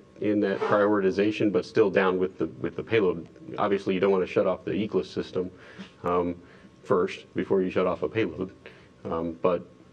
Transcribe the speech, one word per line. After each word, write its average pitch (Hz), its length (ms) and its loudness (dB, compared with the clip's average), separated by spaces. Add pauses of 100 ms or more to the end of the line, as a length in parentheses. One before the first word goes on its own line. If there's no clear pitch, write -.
(220)
in 104 180 0
that 98 200 0
prioritization, 104 920 2
but 90 140 0
still 107 240 4
down 92 280 4
with 90 200 -2
the, - 80 -2 (160)
with 82 140 -6
the 76 60 -6
payload. 90 460 0 (300)
Obviously, 101 340 0
you 92 80 0
don't 139 100 4
want 92 160 2
to - 60 -12
shut 101 140 2
off - 180 -2
the 80 80 -4
eclipse 95 380 -2
system, 90 400 -6 (520)
um, 87 320 0 (480)
first - 520 0
before 95 260 0
you 92 80 0
shut 92 180 0
off 90 160 -2
a 76 60 -2
payload, 92 420 -4 (540)
um, 82 380 -4
but, 87 240 0 (260)